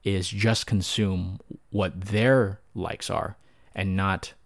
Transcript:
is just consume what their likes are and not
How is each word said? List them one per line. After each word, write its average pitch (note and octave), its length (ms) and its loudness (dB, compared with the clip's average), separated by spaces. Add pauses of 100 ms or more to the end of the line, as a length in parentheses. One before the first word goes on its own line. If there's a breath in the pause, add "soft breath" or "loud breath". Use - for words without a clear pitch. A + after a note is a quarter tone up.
is F#2+ 240 0
just A2 380 2
consume F#2+ 720 0 (300)
what F#2+ 300 -2
their G#2+ 600 2 (140)
likes - 360 -6
are - 260 -4 (380 soft breath)
and F#2+ 220 -2
not F#2+ 380 0 (120)